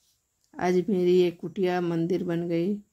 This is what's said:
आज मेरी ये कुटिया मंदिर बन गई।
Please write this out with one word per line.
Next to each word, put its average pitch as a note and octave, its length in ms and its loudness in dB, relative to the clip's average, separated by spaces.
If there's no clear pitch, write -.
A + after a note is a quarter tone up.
आज F3+ 220 0
मेरी F3+ 240 2
ये F3+ 180 4
कुटिया F3+ 500 -4
मंदिर E3+ 420 -2
बन E3+ 240 -4
गई। F3 300 -2